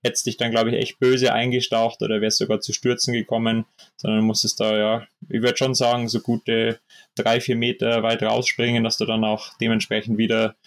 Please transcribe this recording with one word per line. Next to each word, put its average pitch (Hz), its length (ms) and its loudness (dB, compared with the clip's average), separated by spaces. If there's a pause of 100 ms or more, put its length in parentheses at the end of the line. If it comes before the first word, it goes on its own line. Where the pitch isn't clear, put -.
hättest - 240 -4
dich 117 100 -4
dann, 117 140 -2
glaub 113 160 2
ich, 117 80 0
echt - 240 -4
böse 127 340 4
eingestaucht 117 720 0
oder 107 180 0
wärst 107 160 0
sogar 107 240 0
zu - 100 -8
Stürzen 123 440 -2
gekommen, 113 500 0 (320)
sondern 107 220 -2
du 110 80 4
musstest 107 320 -2
da, 110 180 2
ja, 110 300 0 (220)
ich 113 120 -2
würd 123 160 2
schon 131 160 0
sagen, 120 340 0
so 113 120 -2
gute 113 600 -2 (360)
drei, 113 260 2
vier 120 140 -2
Meter 117 480 0
weit 117 180 0
rausspringen, 117 640 0
dass 113 140 -2
du 110 80 -2
dann 110 180 0
auch 107 360 -4
dementsprechend 110 600 -2
wieder, 113 360 0 (120)